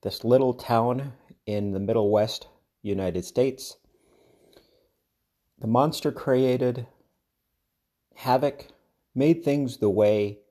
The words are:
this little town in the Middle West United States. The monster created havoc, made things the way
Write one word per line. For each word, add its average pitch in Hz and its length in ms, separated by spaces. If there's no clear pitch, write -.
this - 220
little 127 320
town 123 580
in 104 280
the 98 60
Middle 107 300
West 107 380
United 95 440
States. - 520
The - 80
monster 143 440
created 127 760
havoc, 131 540
made 160 300
things 139 340
the 107 140
way 104 480